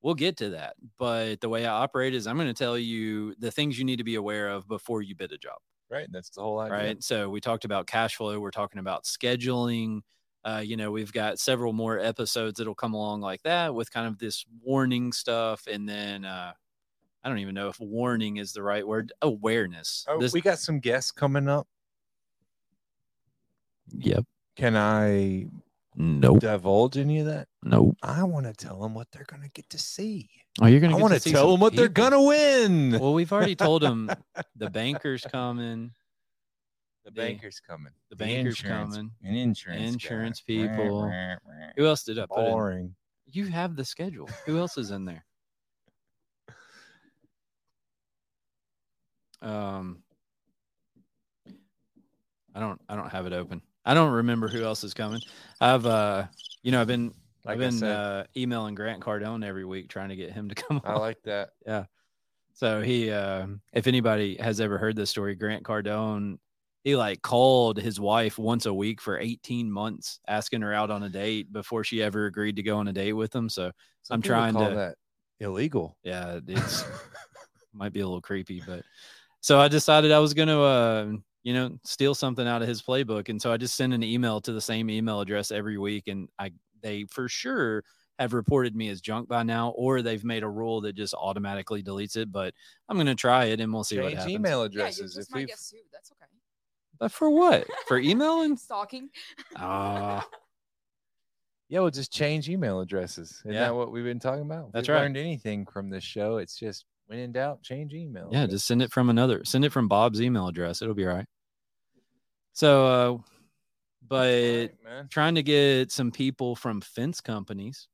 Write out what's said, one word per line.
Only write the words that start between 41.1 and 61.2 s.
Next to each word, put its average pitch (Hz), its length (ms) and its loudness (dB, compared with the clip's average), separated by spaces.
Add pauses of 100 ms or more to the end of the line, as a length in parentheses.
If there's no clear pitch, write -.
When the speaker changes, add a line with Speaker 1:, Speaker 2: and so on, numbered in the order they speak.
Speaker 2:
wah. 78 300 -20
Speaker 1:
Who 143 100 4
else 151 180 2
did 110 140 -6
I 104 100 -6
put 95 120 -4
in? 113 60 2
Speaker 2:
Boring. 95 500 -2 (300)
Speaker 1:
You 185 220 -8
have 170 280 -4
the 135 100 -6
schedule. 160 440 -10 (160)
Who 156 120 -2
else 175 200 -4
is 107 140 -6
in 95 140 -8
there? 85 200 -14 (1200)
Speaker 2:
<laughs> - 60 -20 (3000)
Speaker 1:
Um, 98 600 -8 (2500)
I 101 40 -10
don't, 107 280 -6
I 107 80 -10
don't 98 140 -8
have 95 160 -6
it 90 80 -6
open. 87 280 -8 (240)
I 123 80 4
don't 156 200 8
remember 117 340 2
who 113 160 -4
else 110 200 -4
is 101 100 -10
coming. 110 280 -6 (380)
I've, 123 260 6
uh, 104 400 2 (360)
you 127 100 0
know, 127 100 4
I've 113 60 2
been, 120 260 -2 (300)
Speaker 2:
Like 113 120 -4
Speaker 1:
I've 120 60 -4
Speaker 2:
I 127 40 0
Speaker 1:
been, 127 140 0
Speaker 2:
said. 107 160 0
Speaker 1:
uh, 101 280 -4 (140)
emailing 117 380 -4
Grant 107 280 -8
Cardone 107 420 -6
every 95 200 -8
week 92 240 -10
trying 98 200 -10
to 98 60 -10
get 92 160 -10
him 104 180 -10
to 98 60 -10
<laughs> - 0 -
come 143 300 -4
Speaker 2:
I 104 80 -2
Speaker 1:
on. 107 80 0
Speaker 2:
like 113 220 -6